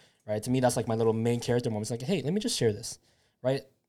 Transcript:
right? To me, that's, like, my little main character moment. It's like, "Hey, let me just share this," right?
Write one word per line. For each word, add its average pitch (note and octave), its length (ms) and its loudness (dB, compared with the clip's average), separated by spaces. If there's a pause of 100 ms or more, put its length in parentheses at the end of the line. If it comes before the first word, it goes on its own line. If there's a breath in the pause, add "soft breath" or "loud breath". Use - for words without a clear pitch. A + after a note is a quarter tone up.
(260 soft breath)
right? G#2+ 160 -2
To B2 80 -4
me, B2+ 100 2
that's, B2 160 4
like, A#2+ 120 -2
my A2+ 80 0
little A2+ 180 4
main A#2 260 0
character B2 300 0
moment. G#2+ 140 -4
It's - 60 -8
like, A#2 120 -6
"Hey, D#3 200 0
let C#3+ 120 -2
me G#3+ 60 0
just A#3+ 180 -4
share - 140 4
this," - 260 -10 (440)
right? C3 200 0 (260)